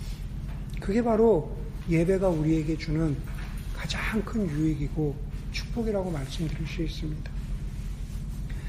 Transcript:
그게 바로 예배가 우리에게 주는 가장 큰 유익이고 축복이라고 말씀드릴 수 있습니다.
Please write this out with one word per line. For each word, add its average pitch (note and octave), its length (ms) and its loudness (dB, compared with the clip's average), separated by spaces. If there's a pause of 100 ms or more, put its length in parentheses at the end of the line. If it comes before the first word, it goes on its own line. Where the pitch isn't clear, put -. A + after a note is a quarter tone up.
(800)
그게 A3 240 2
바로 A3 520 6 (340)
예배가 F3+ 400 6
우리에게 D#3+ 480 2
주는 D#3 400 0 (580)
가장 - 480 -2
큰 G#3+ 260 0
유익이고 D3 680 2 (360)
축복이라고 G3+ 600 0
말씀드릴 D3 560 -2
수 E3 160 -2
있습니다. D#3 480 -4 (1400)